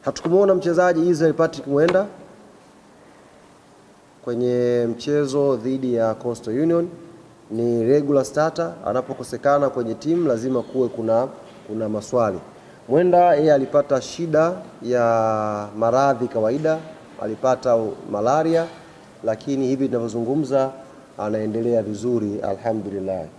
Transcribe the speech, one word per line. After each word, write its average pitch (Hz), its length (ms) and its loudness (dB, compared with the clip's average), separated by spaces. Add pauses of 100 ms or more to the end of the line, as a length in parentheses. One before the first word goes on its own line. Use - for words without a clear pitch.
Hatukumuona 190 540 2
mchezaji 175 540 2
Israel 160 260 4
Patrick 160 320 0
Mwenda 170 400 2 (2250)
kwenye 123 680 0
mchezo 139 640 0
dhidi 127 380 -2
ya 113 200 2
Coastal 117 460 -4
Union. 170 280 2 (640)
Ni 117 340 0
regular 139 400 2
starter, 165 480 -2 (140)
anapokosekana 131 840 -2
kwenye 117 240 -4
timu 165 340 -2
lazima 123 340 0
kuwe 127 260 0
kuna, 113 400 0 (380)
kuna 110 220 -6
maswali. 107 500 0 (500)
Mwenda 175 460 6
yeye 151 200 4
alipata 139 460 2
shida 160 520 0 (300)
ya 110 880 0 (100)
maradhi 120 500 2
kawaida, 143 500 0 (440)
alipata 120 540 0
u-, 110 160 0 (180)
malaria, 156 560 0 (580)
lakini 131 420 -2
hivi 131 200 0
tunavyozungumza 127 840 0 (480)
anaendelea 110 640 -2
vizuri, 107 580 -2
alhamdulillah. 98 840 -4 (140)